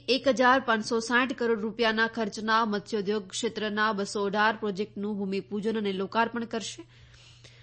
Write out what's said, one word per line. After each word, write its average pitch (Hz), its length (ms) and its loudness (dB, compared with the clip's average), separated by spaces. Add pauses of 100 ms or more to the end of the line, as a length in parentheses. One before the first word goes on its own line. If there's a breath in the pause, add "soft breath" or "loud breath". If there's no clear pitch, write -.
એક 262 200 2
હજાર 254 320 6
પાંચસો 226 400 0
સાઠ 247 320 0
કરોડ 233 280 0
રૂપિયાના 220 460 0
ખર્ચના 220 580 0
મત્સ્યોદ્યોગ 208 640 -2
ક્ષેત્રના 214 640 -2
બસો 202 320 -2
અઢાર 214 320 2
પ્રોજેક્ટનું 208 640 -4
ભૂમિપૂજન 196 580 -4
અને 202 160 -2
લોકાર્પણ 226 520 -2
કરશે. 226 380 -8 (800 loud breath)